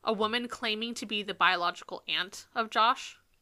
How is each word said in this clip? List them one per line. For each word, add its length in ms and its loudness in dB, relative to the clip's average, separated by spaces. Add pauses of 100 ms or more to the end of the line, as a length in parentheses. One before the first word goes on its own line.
a 80 2
woman 360 0
claiming 460 -4
to 120 -8
be 160 -2
the 120 -6
biological 720 2
aunt 480 -4
of 160 0
Josh, 480 2 (240)